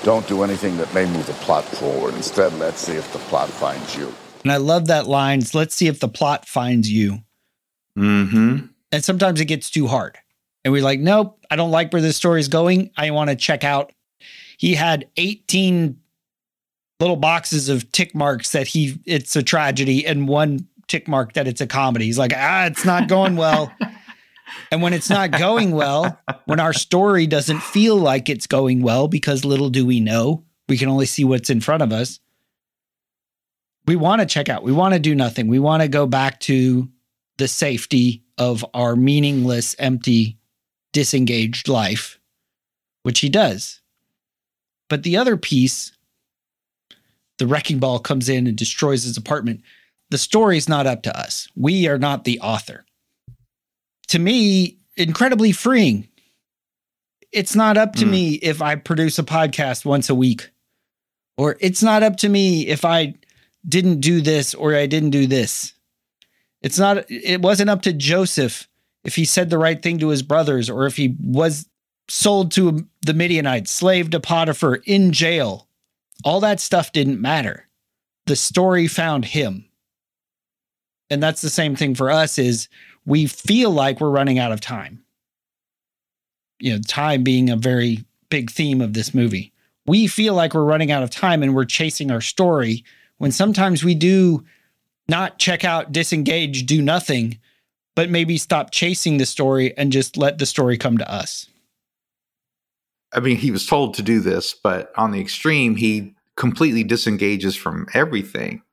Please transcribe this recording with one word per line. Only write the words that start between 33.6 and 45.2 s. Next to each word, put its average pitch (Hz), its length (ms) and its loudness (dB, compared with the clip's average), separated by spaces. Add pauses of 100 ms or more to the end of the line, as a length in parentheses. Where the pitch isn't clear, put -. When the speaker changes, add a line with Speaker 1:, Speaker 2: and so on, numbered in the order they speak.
Speaker 2:
We 170 120 2
wanna 185 280 2
check 151 220 -4
out. 113 160 -4
We 120 80 0
wanna 180 280 4
do 151 160 2
nothing. 120 320 0
We 120 120 4
wanna 156 300 2
go 143 180 2
back 135 340 -2
to 127 480 2 (480)
the 135 120 0
safety 123 720 0 (140)
of 120 360 -2
our 120 220 0
meaningless, 131 840 2
empty, 120 580 2 (560)
disengaged 120 760 -2
life, 110 500 -2 (840)
which 123 160 -2
he 147 100 0
does. 135 520 0 (1080)
But 147 140 -2
the 175 140 0
other 240 180 2